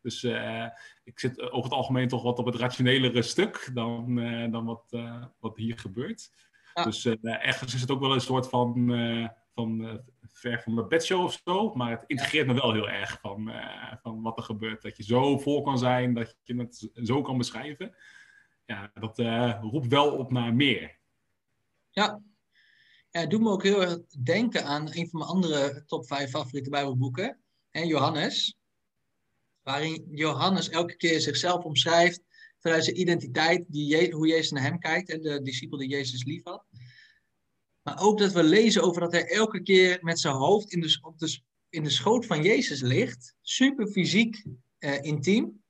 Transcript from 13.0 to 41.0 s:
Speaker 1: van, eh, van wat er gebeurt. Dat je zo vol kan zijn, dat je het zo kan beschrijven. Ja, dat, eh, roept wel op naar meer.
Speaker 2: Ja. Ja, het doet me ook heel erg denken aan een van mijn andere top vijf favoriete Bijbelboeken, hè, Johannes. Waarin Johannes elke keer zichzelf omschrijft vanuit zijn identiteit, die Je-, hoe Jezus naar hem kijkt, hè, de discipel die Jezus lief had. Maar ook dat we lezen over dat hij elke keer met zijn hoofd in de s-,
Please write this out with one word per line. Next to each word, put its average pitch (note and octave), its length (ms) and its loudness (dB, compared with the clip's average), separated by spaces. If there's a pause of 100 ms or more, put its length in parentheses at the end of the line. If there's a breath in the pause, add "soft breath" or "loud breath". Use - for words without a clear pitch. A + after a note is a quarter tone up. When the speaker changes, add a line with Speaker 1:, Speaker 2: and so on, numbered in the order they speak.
Speaker 1:
van, G#2+ 280 -8
eh, A2+ 520 -12
van A2 200 -10
wat A2+ 160 -6
er A2+ 60 -10
gebeurt. A2 380 -8
Dat - 160 -12
je G#2+ 60 -14
zo B2+ 340 4
vol C#3+ 240 0
kan C#3 160 0
zijn, B2 360 2
dat A#2 300 -4
je B2 120 -8
het A#2+ 340 -10 (180)
zo C#3 140 2
kan C3 160 -2
beschrijven. C#3 580 -6 (680 soft breath)
Ja, G#2 280 -10
dat, G#2+ 260 -10
eh, A#2 420 0
roept A#2+ 260 -4
wel C#3+ 300 4
op C3 140 -6
naar A#2 220 0
meer. A#2+ 440 2 (920)
Speaker 2:
Ja. - 320 0 (880 soft breath)
Ja, E3+ 100 -4
het D#3 100 -2
doet A3 120 2
me A3 80 4
ook G3 140 0
heel G3 180 4
erg F3 180 0 (240)
denken G3+ 420 0
aan C#3+ 160 -2 (120)
een E3 160 -4
van E3 100 -6
mijn D#3+ 120 -6
andere D3 540 2
top D3 220 -6
vijf C#3 220 -4
favoriete C#3 400 -6
Bijbelboeken, C#3 680 -2 (300)
hè, D#3 120 -6
Johannes. D#3 760 0 (1040)
Waarin D#3 500 -6
Johannes D3+ 580 0
elke E3+ 260 -2
keer D#3+ 260 2
zichzelf F3 420 0
omschrijft E3+ 580 4 (380 soft breath)
vanuit E3 240 2
zijn - 160 -2
identiteit, E3 680 2
die D3 200 -4
Je-, D#3+ 240 4
hoe D#3+ 160 0
Jezus D#3+ 240 2
naar C#3 120 -2
hem E3 160 -2
kijkt, E3+ 320 -2
hè, D#3+ 80 -6
de D3 220 -4
discipel C3 360 -8
die C3 120 -6
Jezus B2 340 -4
lief D#3 200 -8
had. D4 220 -14 (1160 soft breath)
Maar D3 200 -8
ook G3+ 180 6
dat G3 120 4
we E3+ 120 4
lezen G3+ 400 6
over F3 180 2
dat E3+ 100 -2
hij E3+ 180 0
elke G#3+ 340 0
keer F#3 380 6
met E3 180 -2
zijn D3 140 0
hoofd F3+ 380 2
in F3 100 0
de D#3 80 -2
s-, - 120 2